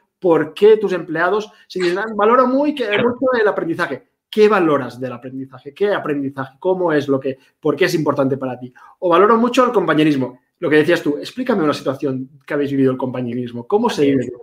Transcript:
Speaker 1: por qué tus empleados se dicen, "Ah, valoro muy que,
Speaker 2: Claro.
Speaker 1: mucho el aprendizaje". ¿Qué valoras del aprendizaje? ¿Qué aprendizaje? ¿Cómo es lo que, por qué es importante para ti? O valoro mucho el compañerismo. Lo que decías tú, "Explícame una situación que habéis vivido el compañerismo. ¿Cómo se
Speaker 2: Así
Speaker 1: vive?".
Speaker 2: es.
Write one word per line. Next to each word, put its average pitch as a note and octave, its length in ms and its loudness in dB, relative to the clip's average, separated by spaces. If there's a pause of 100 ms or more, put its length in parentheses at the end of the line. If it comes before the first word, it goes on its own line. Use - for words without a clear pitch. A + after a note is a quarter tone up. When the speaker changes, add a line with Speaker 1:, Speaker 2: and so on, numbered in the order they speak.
(180)
Speaker 1:
por D#3 360 2
qué G#3+ 240 6
tus G3 140 -2
empleados F3+ 580 -2 (180)
se - 120 -10
dicen, F3+ 180 0
"Ah, G#3+ 160 -4
valoro A3 320 4
muy C#4+ 280 0
que, B3+ 120 -4
Speaker 2:
Claro. G#3 240 0
Speaker 1:
mucho B3 160 -2 (140)
el G#3 60 2
aprendizaje". E3 640 -4 (220)
¿Qué G#3+ 180 6
valoras D3 500 2
del B2+ 140 -8
aprendizaje? C3 640 -14
¿Qué G3+ 180 0
aprendizaje? C#3+ 680 -6
¿Cómo F#3 320 0
es D3 160 0
lo C3+ 140 0
que, C3 160 -6 (240)
por C#3+ 160 0
qué F#3 80 2
es F3 100 0
importante C#3 440 0
para C3 200 -8
ti? B2 140 -16 (280)
O F3+ 100 0
valoro G3+ 260 4
mucho A#3+ 260 2
el A#3+ 100 2
compañerismo. D#3 680 0 (180)
Lo E3 120 -4
que D3+ 60 4
decías D#3+ 260 2
tú, D3 160 -2
"Explícame A3 440 -4
una D3 120 0
situación C3 560 -6 (160)
que E3 80 -8
habéis C#3+ 160 -2
vivido C3+ 220 2
el B2+ 40 -4
compañerismo. B2 720 -6
¿Cómo A3 240 0
se - 120 -2
Speaker 2:
Así C#3 100 2
Speaker 1:
vive?". C3+ 120 0
Speaker 2:
es. - 80 -10 (100)